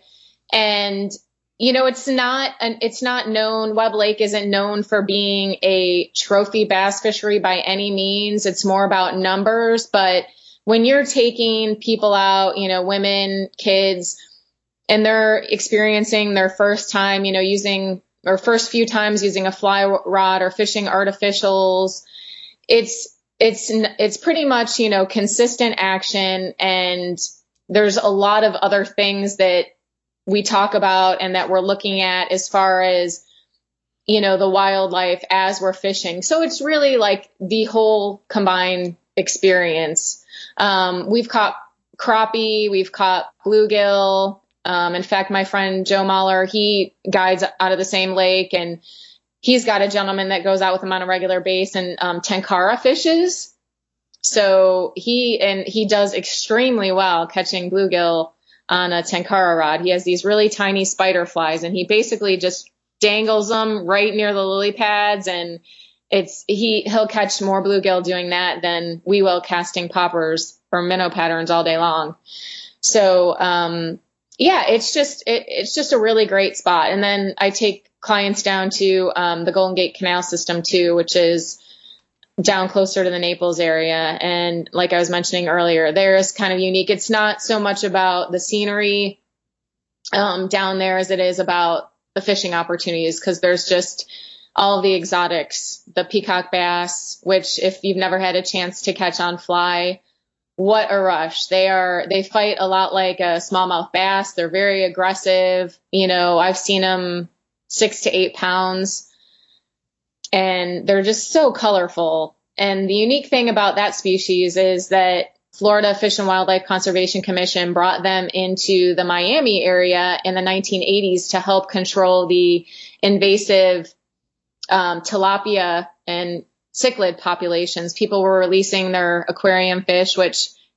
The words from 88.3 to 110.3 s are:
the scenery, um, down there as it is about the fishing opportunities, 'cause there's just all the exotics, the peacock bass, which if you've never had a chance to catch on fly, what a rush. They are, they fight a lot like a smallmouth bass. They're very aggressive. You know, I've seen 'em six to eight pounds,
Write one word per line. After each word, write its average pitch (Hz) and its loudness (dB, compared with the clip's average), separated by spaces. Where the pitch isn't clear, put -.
the 180 -4
scenery, 202 -2
um, 190 -2
down 190 -2
there 185 0
as 185 -2
it 190 0
is 180 0
about 175 0
the 190 -4
fishing 190 -2
opportunities, 170 -2
'cause 180 -4
there's 180 2
just - -2
all 196 2
the 190 2
exotics, 175 -4
the 180 2
peacock 196 -2
bass, 175 -2
which 190 0
if 190 -2
you've 190 -2
never 185 0
had 185 0
a 185 0
chance 185 -6
to 190 -2
catch 180 -2
on 175 -4
fly, 175 -2
what 202 2
a 202 0
rush. 165 -2
They 190 2
are, 185 0
they 190 0
fight 208 0
a 190 0
lot 190 2
like 185 0
a 175 0
smallmouth 180 -2
bass. 196 0
They're 170 -4
very 190 0
aggressive. 185 0
You 190 2
know, 175 2
I've 185 2
seen 190 0
'em 180 -2
six - -2
to 196 -2
eight 185 0
pounds, 185 -4